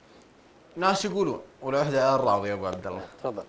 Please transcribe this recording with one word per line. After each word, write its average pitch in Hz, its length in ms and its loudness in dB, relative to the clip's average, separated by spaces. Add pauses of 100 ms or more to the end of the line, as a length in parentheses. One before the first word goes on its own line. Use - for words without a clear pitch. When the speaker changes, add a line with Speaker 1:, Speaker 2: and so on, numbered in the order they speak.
(760)
Speaker 1:
ناس 190 300 0
يقولون، 185 360 -2 (200)
ولو 135 200 0
إحدى 139 220 2
الراضي 104 460 4
يا 101 40 0
أبو 95 140 -4
عبد 92 200 -6
الله، 92 180 -8 (180)
Speaker 2:
تفضل. 107 240 -6